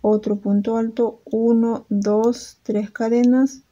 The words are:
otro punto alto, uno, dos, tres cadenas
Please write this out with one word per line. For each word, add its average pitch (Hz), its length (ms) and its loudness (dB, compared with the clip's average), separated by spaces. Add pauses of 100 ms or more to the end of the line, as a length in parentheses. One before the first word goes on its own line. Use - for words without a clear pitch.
otro 214 340 0
punto 202 400 -2
alto, 226 480 -4
uno, 233 640 0
dos, 208 720 -2
tres 208 280 -4
cadenas 247 800 2